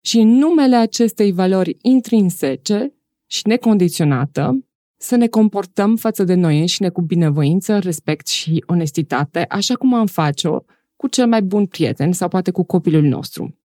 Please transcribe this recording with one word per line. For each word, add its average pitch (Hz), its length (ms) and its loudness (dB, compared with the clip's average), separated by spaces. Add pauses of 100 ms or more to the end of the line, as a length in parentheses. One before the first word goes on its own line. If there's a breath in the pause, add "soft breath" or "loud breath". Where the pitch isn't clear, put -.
Și - 180 0
în 220 80 6
numele 277 480 4
acestei 226 560 0
valori 185 500 -2
intrinsece 214 1120 0 (320)
și - 220 -6
necondiționată, 180 1160 0 (320)
să - 180 -4
ne 240 120 4
comportăm 208 680 0
față 220 280 -2
de 180 100 2
noi 160 260 2
înșine 175 300 -2
cu 175 120 -4
binevoință, 165 800 0
respect 160 480 -6
și - 400 -4
onestitate, 160 800 -2
așa 202 280 -4
cum 254 180 0
am 226 120 2
face-o 156 540 -2 (360)
cu - 120 -8
cel 247 200 0
mai 226 140 2
bun 202 240 0
prieten 160 460 -2
sau 180 160 -2
poate 185 240 -2
cu 180 120 -2
copilul 160 400 2
nostru. - 540 -4 (120)